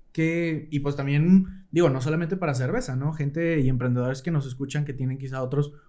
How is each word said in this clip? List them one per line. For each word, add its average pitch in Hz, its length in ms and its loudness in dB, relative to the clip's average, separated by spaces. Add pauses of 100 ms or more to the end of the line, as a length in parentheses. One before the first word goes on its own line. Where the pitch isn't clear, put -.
(140)
qué? 165 580 -2
Y 143 80 0
pues 143 160 -2
también, 151 760 4
digo, 165 180 6
no 131 100 0
solamente 160 380 0
para 170 160 -2
cerveza, 131 420 -2
¿no? 139 160 -2
Gente 160 480 0
y 131 80 4
emprendedores 123 540 0
que 175 100 -4
nos 143 160 0
escuchan 139 380 -4
que - 80 -8
tienen 131 240 -4
quizá 131 260 -6
otros, 143 300 -2 (160)